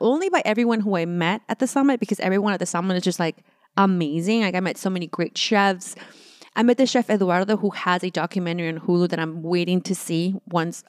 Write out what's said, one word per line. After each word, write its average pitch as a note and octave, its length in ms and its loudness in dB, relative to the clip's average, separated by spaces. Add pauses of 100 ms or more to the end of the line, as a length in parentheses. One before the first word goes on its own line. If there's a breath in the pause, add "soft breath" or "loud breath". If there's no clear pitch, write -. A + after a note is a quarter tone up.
only D#4 280 2
by F4 160 2
everyone A#3 340 2
who G3+ 160 0
I E3+ 100 0
met F3 420 0
at - 120 -6
the C4 80 2
summit, C#4 320 2
because G3 200 -2
everyone G3+ 340 0
at F3+ 60 -4
the F3+ 60 -2
summit F3+ 320 -2
is F3 60 -2
just, F3+ 160 -2
like, E3 180 -2 (400)
amazing. F3+ 640 2
Like, F#3 140 0
I F3+ 60 2
met F3 160 -4
so - 120 -2
many F3+ 160 -4
great - 320 -4
chefs. G3 580 0 (600 loud breath)
I A3 80 2
met A#3+ 140 6
the C4 100 4
chef B3 240 0
Eduardo, G3 440 2
who G3+ 140 0
has F3+ 340 -2
a F#3 60 -2
documentary E3+ 600 -4
on D#3+ 100 -6
Hulu F3 300 2
that E3 100 -4
I'm D#3+ 240 -6
waiting F3 380 0
to F#3+ 120 -4
see F3 400 -2 (140)
once E3+ 420 -4